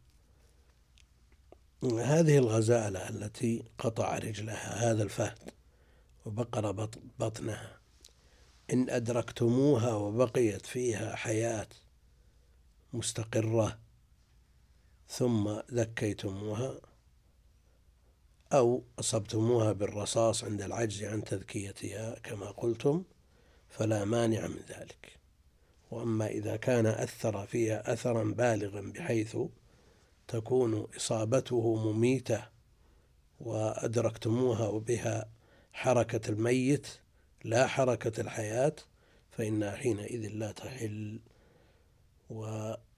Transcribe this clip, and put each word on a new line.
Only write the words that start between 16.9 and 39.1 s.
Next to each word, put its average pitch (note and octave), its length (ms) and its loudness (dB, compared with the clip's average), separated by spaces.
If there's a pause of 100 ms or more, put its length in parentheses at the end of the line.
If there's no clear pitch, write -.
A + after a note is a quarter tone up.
أو B2 300 6 (160)
أصبتموها A2 720 2
بالرصاص G2+ 720 0
عند G#2 180 -4
العجز G2 400 -4
عن G#2 220 -4
تذكيتها G2+ 960 -8
كما G2+ 280 -10
قلتم، C#3+ 580 0 (640)
فلا G#2+ 360 0
مانع A2+ 420 0
من F2 220 -8
ذلك. - 500 -16 (720)
وأما A2+ 360 -2
إذا A2 300 -4
كان A2+ 300 4
أثر A2 600 -2
فيها A2 460 0
أثراً A2+ 320 0
بالغاً G#2 560 0
بحيث G#2+ 560 -2 (920)
تكون A2+ 580 0 (100)
إصابته A2+ 800 0
مميتة A2+ 640 2 (1000)
وأدركتموها A2+ 1300 0
وبها A2 600 -2 (440)
حركة A#2 580 2
الميت B2+ 560 2 (580)
لا A#2 220 4
حركة B2 540 0
الحياة، A2+ 520 0 (580)